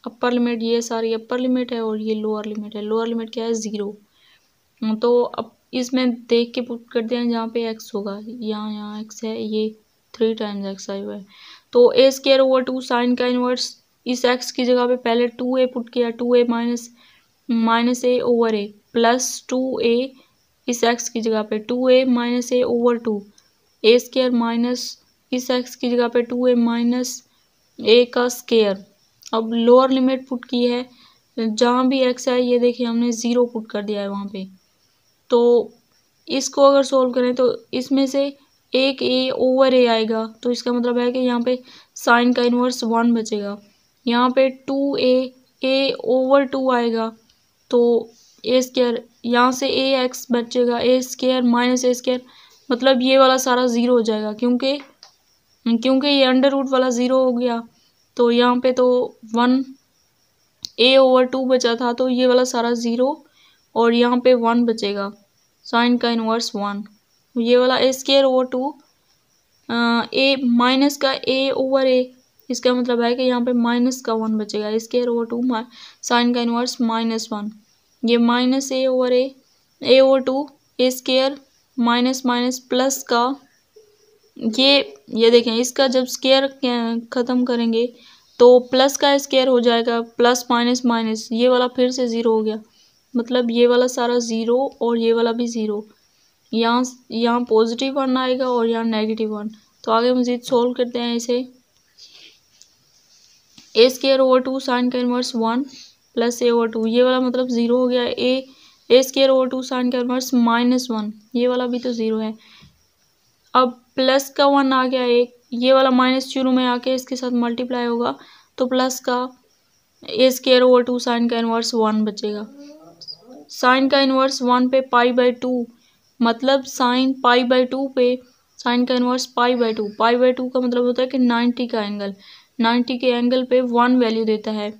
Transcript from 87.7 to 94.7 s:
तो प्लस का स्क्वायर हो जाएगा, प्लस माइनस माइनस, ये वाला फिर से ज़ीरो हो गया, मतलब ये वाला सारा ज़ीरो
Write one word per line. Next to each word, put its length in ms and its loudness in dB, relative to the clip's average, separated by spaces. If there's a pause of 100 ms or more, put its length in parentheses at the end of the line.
तो 200 8
प्लस 380 2
का 220 2
स्क्वायर 300 0
हो 120 4
जाएगा, 400 0
प्लस 500 0
माइनस 360 0
माइनस, 460 -2
ये 160 2
वाला 200 2
फिर 220 0
से 180 -4
ज़ीरो 240 0
हो 100 0
गया, 200 -6 (540)
मतलब 340 -2
ये 160 2
वाला 200 4
सारा 320 -2
ज़ीरो 640 -2